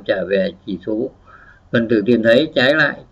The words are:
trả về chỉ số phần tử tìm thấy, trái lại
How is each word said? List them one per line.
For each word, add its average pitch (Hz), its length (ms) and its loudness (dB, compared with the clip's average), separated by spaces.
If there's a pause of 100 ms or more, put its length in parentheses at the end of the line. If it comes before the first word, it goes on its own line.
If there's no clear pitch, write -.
trả 98 220 -2
về 95 220 0 (160)
chỉ 95 200 -8
số 110 240 -4 (640)
phần 117 160 0
tử 110 180 2
tìm 113 160 2
thấy, 120 320 4
trái 135 200 2
lại 147 220 0 (160)